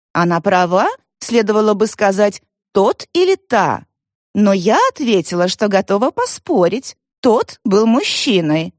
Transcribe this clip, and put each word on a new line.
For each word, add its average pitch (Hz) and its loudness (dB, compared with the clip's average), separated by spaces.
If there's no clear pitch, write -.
Она 170 0
права, 185 2
следовало 214 0
бы 208 0
сказать 202 0
«тот» 208 0
или 370 2
«та». 180 -2
Но 202 2
я 196 2
ответила, 185 -2
что 202 -4
готова 196 0
поспорить, 269 -2
тот - 0
был 214 2
мужчиной. 185 0